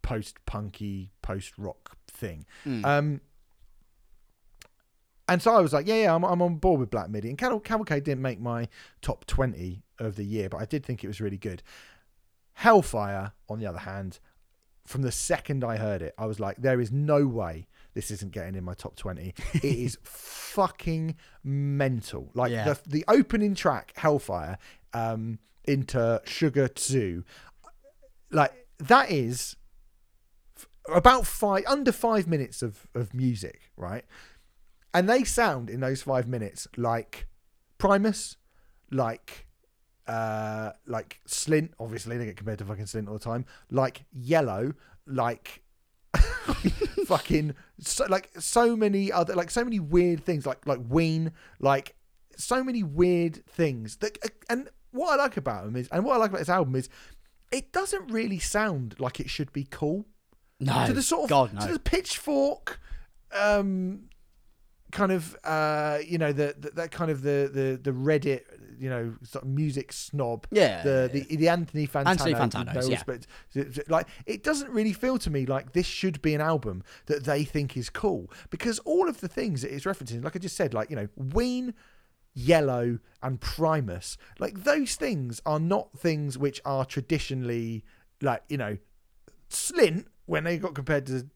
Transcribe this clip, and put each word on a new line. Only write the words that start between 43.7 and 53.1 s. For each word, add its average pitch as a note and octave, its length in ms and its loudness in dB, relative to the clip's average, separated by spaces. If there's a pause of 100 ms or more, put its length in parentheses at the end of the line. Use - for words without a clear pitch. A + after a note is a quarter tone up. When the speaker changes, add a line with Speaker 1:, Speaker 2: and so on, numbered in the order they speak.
Speaker 1:
like C3 320 -2 (100)
Yellow, B2+ 600 0 (340)
like A#2+ 560 -4 (500)
<laughs> - 40 0 (920)
fucking D3+ 480 2 (240)
so, - 300 -2
like, F#3+ 220 0 (100)
so A#3 360 4
many G3 360 2
other, E3+ 240 2
like, F3 140 0
so A#3+ 120 0
many A#3+ 160 -2
weird E3+ 460 4
things, D3+ 220 0
like, C3 200 -4
like C3+ 220 0
Ween, D#3+ 440 2 (280)
like, C#3 340 2 (420)
so C4 280 0
many A#3+ 180 -2
weird E3+ 640 2